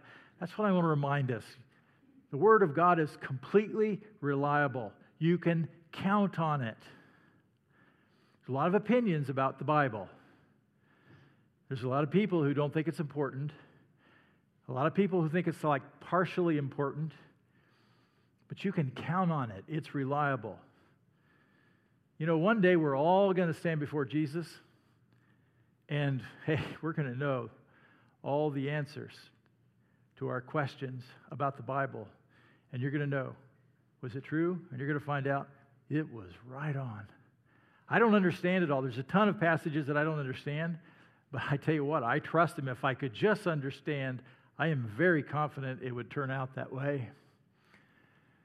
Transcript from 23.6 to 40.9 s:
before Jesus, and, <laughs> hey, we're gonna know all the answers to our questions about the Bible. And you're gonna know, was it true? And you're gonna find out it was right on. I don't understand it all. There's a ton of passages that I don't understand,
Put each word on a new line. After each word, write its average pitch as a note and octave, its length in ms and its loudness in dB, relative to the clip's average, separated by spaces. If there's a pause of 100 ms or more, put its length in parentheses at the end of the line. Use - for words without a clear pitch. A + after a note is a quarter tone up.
before C#3+ 240 -2
Jesus, D3+ 440 -2 (1400)
and, C#3 340 -2 (100)
<laughs> - 140 -20
hey, D3+ 140 2 (220)
we're D#3+ 100 -4
gonna C#3 220 -4
know C3 340 -2 (760)
all D3 280 0
the C#3 200 -4
answers C#3 420 -6 (1040)
to C3 120 -6
our B2+ 120 -2
questions C3 640 -4 (260)
about C3+ 260 -2
the A#2+ 60 -14
Bible. A#2+ 460 -4 (640)
And B2 100 -6
you're C#3 80 -2
gonna D3 160 -2
know, C3+ 280 -4 (680)
was B2+ 160 -10
it C3 80 -10
true? E3+ 360 -2 (100)
And C3 80 -10
you're C#3 100 -4
gonna D3 120 -2
find C#3+ 260 -4
out C#3 220 -2 (400)
it D3 240 -2
was A2 180 -14 (180)
right C#3 280 -6
on. A2 300 -8 (840)
I D3+ 100 2
don't A3 160 8
understand F#3 500 4
it D3 60 2
all. C#3 100 2
There's B2+ 180 -4
a C3+ 40 -4
ton G#3 260 4
of F#3 100 0
passages D#3+ 500 0
that D3 80 -2
I D3 80 2
don't D#3 140 -2
understand, D3 600 -6 (520)